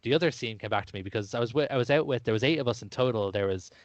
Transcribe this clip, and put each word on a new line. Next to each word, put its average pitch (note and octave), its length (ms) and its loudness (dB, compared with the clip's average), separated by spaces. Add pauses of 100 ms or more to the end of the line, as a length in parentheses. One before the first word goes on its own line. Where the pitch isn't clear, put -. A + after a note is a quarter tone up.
the A#2 100 0
other D#3+ 180 2
scene A2+ 260 -8
came G#2+ 120 -8
back G#2 160 0
to - 100 -18
me G2 60 -6
because G2 320 -4
I A#2+ 60 -2
was A#2+ 120 0
wi-, C#3+ 200 2
I C#3 60 0
was A#2+ 120 0
out D3 160 4
with, C3 180 -2
there A2+ 100 2
was A2 100 2
eight D3+ 160 4
of C3 80 0
us A#2 140 0
in G#2 80 -12
total. A2+ 420 0
There G2+ 160 0
was F#2+ 240 -4 (140)